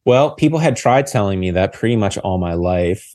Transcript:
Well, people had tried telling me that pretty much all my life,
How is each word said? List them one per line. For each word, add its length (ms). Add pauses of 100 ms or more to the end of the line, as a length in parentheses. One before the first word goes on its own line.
Well, 300
people 240
had 160
tried 320
telling 320
me 140
that 220
pretty 200
much 240
all 200
my 160
life, 600